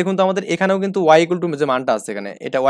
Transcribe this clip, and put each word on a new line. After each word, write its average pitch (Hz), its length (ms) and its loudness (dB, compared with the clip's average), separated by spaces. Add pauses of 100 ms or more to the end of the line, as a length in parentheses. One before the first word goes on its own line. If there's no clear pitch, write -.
দেখুন 185 180 0
তো 190 80 4
আমাদের 190 160 0 (120)
এখানেও 190 300 0
কিন্তু 196 140 -4 (180)
y 160 80 8
equal 175 180 -4
to 175 40 -4 (140)
যে 147 120 0
মানটা 127 260 -2
আছে - 160 -12
এখানে, 101 160 -10 (160)
এটা 131 120 -4 (120)